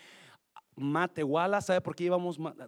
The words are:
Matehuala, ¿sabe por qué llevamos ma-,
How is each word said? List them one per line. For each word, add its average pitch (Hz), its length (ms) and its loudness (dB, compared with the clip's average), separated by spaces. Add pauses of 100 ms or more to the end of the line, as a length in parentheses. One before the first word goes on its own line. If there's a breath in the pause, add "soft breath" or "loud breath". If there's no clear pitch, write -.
(760 loud breath)
Matehuala, 160 840 0
¿sabe 185 220 2
por 156 140 -6
qué 170 100 -2
llevamos 175 340 0
ma-, 160 160 -8 (120)